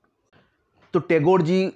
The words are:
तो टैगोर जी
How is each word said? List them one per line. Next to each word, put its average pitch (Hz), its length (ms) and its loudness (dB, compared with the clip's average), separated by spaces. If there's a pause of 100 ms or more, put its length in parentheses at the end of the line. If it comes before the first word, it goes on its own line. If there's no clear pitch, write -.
(920)
तो 175 80 0
टैगोर 165 420 2
जी 185 340 -2